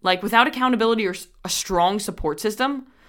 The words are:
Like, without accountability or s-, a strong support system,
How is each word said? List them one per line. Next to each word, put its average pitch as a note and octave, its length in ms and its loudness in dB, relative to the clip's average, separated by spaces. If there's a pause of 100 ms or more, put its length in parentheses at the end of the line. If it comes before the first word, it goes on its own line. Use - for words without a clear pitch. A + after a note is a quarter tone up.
Like, F#3 200 0
without A#3 240 4
accountability A3+ 600 0
or F3+ 40 -2
s-, - 180 -10 (160)
a F3+ 40 -8
strong F3+ 500 0
support D#3 420 -4
system, C4 460 -2 (220)